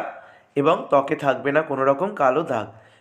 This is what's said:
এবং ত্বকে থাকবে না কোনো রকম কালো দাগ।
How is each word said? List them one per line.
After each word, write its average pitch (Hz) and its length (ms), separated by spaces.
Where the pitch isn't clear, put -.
এবং 147 200
ত্বকে 143 280
থাকবে 135 360
না 151 100
কোনো 135 240
রকম 139 300
কালো 139 280
দাগ। 113 240